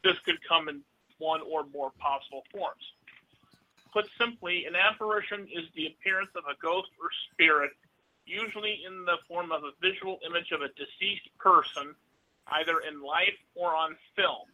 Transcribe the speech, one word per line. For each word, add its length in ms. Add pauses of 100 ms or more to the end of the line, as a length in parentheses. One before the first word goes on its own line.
this 160
could 240
come 240
in 160 (340)
one 240
or 220
more 280
possible 600
forms. 320 (1080)
Put 140 (120)
simply, 480
an 100
apparition 760
is 120 (100)
the 140
appearance 480
of 100
a 160
ghost 280 (100)
or 100 (220)
spirit, 400 (540)
usually 580
in 220
the 120 (100)
form 240
of 120
a 160
visual 460
image 260
of 100
a 80
deceased 580 (100)
person, 580 (520)
either 320
in 220
life 360 (160)
or 220
on 200 (200)
film. 380